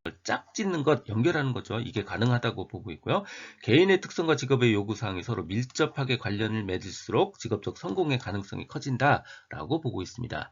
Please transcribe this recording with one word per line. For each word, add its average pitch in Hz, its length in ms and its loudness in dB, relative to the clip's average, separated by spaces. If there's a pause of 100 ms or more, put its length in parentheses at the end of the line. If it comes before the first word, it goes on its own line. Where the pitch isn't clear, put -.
(220)
짝짓는 170 600 -2
것, 143 260 2
연결하는 135 440 2
거죠. 107 280 -4
이게 127 240 -4
가능하다고 113 640 0
보고 - 240 -10
있고요. 160 320 -2 (380)
개인의 185 400 6
특성과 160 340 2
직업의 127 380 4
요구사항이 101 480 -2
서로 101 220 -4
밀접하게 127 760 -2
관련을 107 460 -2
맺을수록 98 720 -2
직업적 110 400 -4
성공의 170 400 0
가능성이 98 500 -8
커진다라고 135 1120 -2
보고 113 220 -4
있습니다. 82 480 -8